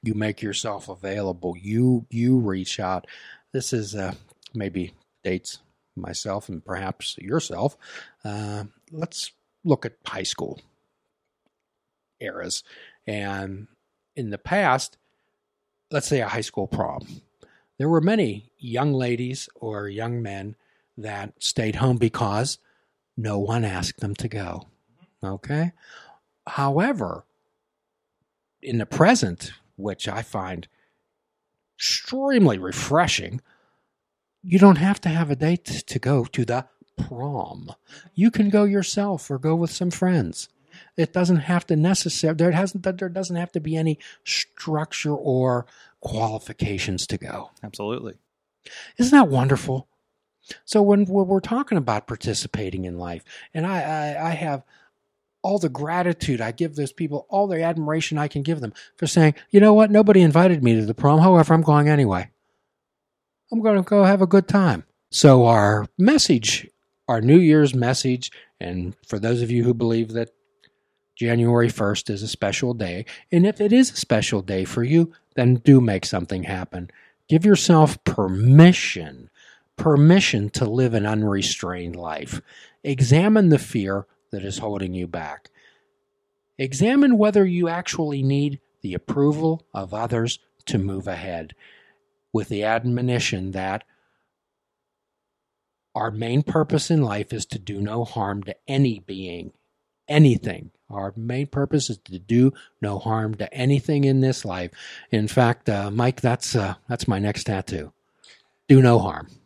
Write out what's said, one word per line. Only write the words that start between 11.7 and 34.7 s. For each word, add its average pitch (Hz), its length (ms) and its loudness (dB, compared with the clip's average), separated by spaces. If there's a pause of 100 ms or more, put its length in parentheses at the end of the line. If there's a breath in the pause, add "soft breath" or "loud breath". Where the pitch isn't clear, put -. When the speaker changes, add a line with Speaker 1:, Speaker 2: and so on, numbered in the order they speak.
Speaker 1:
eras. - 420 -12 (420 soft breath)
And 98 600 -10 (480)
in 117 160 -10
the 104 80 -12
past, 160 580 -4 (920)
let's 147 160 -6
say 139 140 -2
a 107 80 -6
high 113 120 -8
school 107 280 -10
prom, - 540 -10 (560 soft breath)
there 143 100 -4
were 165 120 2
many 151 580 -2
young 131 340 -4
ladies 127 640 -6
or 104 320 -10
young 117 340 -8
men 101 320 -12 (420)
that 104 440 -14
stayed 110 340 -4
home 127 220 -2
because 113 640 -4 (580)
no 107 240 -6
one 110 240 -4
asked 92 340 -8
them 104 160 -8
to - 140 -10
go. 90 400 -12 (560)
Okay? 143 480 -6 (720 soft breath)
However, 143 800 -4 (1400)
in 120 160 -6
the 107 80 -4
present, 160 640 0 (240)
which 98 320 -10
I 107 160 -8
find 92 460 -12 (1080)
extremely 254 800 0
refreshing, 127 840 -2 (1040)
you 185 160 2
don't 196 160 10